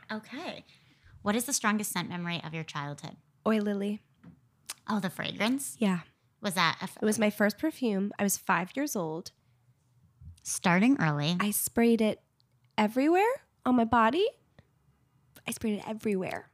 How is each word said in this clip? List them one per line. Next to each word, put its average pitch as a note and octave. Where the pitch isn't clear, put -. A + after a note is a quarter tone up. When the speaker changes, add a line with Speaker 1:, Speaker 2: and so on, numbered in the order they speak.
Speaker 1:
Okay. A3
What G#3
is A#3+
the C#4+
strongest G#3
scent F3
memory F3
of D#3
your D#3+
childhood? D3
Speaker 2:
Oy G#3+
Lily. G#3
Speaker 1:
Oh, G#3+
the F3+
fragrance? A3
Speaker 2:
Yeah. F#3
Speaker 1:
Was G3
that E3+
a F#3
f- -
Speaker 2:
It -
was G#3+
my G#3
first G#3
perfume. G#3
I -
was G3
five F3+
years C#4+
old. E3
Speaker 1:
Starting G3
early. D3+
Speaker 2:
I G3+
sprayed A#3
it G#3+
everywhere C#4+
on B3+
my A#3
body. A#3+
I A#3
sprayed G#3+
it -
everywhere. G#3+